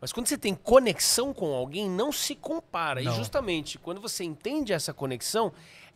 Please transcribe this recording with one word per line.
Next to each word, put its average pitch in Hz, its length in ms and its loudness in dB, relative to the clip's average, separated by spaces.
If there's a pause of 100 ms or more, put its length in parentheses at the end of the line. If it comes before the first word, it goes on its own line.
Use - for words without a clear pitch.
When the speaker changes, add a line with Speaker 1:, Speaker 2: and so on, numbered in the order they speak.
Speaker 1:
Mas 127 100 -8
quando 233 160 -4
você 294 100 0
tem 196 160 0
conexão 247 800 4
com 156 200 -2
alguém, 143 360 -2
não 190 220 0
se - 240 -4
compara. 170 680 -4
Speaker 2:
Não. 127 120 -2
Speaker 1:
E - 20 0
justamente, 160 640 -2
quando 185 220 -8
você 208 220 -6
entende 208 500 -2
essa 156 200 -2
conexão, 143 600 -2 (420)